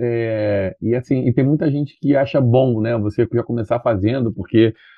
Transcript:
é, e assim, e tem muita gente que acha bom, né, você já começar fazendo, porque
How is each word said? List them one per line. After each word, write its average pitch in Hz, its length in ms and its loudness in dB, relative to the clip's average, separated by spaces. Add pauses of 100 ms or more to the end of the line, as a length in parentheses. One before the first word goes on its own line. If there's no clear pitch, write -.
é, 110 800 -2
e 110 100 -2
assim, 127 360 -2
e 120 40 2
tem 135 120 2
muita 147 260 0
gente 143 300 -4
que 143 160 0
acha 139 240 0
bom, 123 400 2
né, 113 180 -2
você 104 340 -2
já 117 120 -2
começar 117 340 -4
fazendo, 117 540 0
porque 110 420 2 (240)